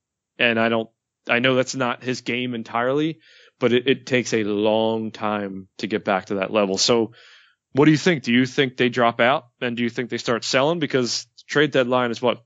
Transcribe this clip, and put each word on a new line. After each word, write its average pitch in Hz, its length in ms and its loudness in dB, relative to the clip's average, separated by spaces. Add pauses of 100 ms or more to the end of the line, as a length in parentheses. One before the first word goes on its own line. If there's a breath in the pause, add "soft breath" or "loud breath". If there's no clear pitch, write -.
(380)
and 117 220 2
I 113 80 2
don't, 113 200 -2 (400)
I 120 120 2
know 127 160 2
that's 127 180 -2
not 131 300 -4
his 127 160 -6
game 123 340 -6
entirely, 131 640 -4 (400 soft breath)
but 120 140 2
it, 123 160 2
it - 180 0
takes 127 260 -2
a 110 120 0
long 110 680 0
time 101 560 -6 (120)
to 104 100 -6
get 101 160 -4
back 98 220 -2
to 107 100 -4
that 95 160 -4
level. 101 260 0
So 117 340 2 (600 soft breath)
what 147 140 4
do 156 40 8
you 151 60 6
think? 165 260 0
Do 120 100 -2
you 127 140 4
think 131 300 -2
they 123 120 2
drop 117 320 0
out, 131 260 2 (140)
and 120 160 -4
do 120 60 -2
you 117 80 0
think 120 200 -6
they 120 80 -6
start 117 260 -2
selling? 147 340 0
Because 127 480 -2 (220)
trade 147 240 2
deadline 123 400 0
is 113 100 -8
what, 117 240 -2